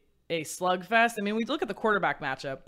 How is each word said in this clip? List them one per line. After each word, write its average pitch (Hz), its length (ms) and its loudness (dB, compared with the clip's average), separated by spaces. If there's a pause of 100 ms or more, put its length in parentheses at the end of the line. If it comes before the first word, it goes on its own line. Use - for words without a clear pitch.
(300)
a 165 140 -2
slugfest. 185 760 2
I 208 40 -4
mean, 202 160 0
we 226 80 0
look 285 160 -2
at 226 80 -4
the 196 40 -4
quarterback 185 460 2
matchup. 135 480 -6